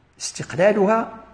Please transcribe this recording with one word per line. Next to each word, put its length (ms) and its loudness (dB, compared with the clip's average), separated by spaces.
استقلالها 960 0